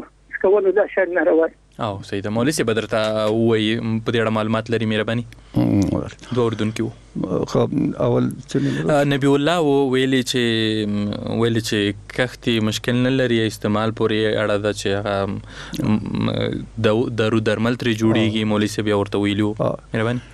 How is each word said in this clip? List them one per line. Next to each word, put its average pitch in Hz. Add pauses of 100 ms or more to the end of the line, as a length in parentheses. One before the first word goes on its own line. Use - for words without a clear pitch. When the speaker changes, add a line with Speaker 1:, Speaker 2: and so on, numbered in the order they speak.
(360)
Speaker 1:
څکول 190
دا 190
شیان 180
نه -
روا 160
دي. - (220)
Speaker 2:
او 104
صحیح 101
ده. 104
مولوي 117
صاحب 151
به 110
درته 110
ووایي، 110 (300)
په 120
دې 117
اړه 113
معلومات 110
لري، 113
مهرباني. 110 (300)
Speaker 3:
م، 110
ورته. -
Speaker 2:
دوه 123
اوریدونکي 110
وو. 113 (640)
Speaker 3:
خو 131 (460)
اول 123 (200)
څه -
نه 139
Speaker 2:
آه، 143
نبی 143
الله 143
وو، 139 (160)
ویلي 131
چې، 127 (460)
م، 104
ویلي 113
چې 104 (220)
کښت 127
یې 113
مشکل 120
نه 127 (120)
لري، 120
استعمال 107
پورې 110
اړه 104
ده 104
چې 101
هغه، 101
م، 101 (840)
م، 110 (580)
د-، 117
دارو 110
درمل 110
ترې 117
جوړیږي. 110
Speaker 3:
آه. 107
Speaker 2:
مولوي 104
صاحب 107
بیا 101
ورته 101
ویلي 101
وو. 104
Speaker 3:
آه. - (140)
Speaker 2:
مهرباني. 117 (140)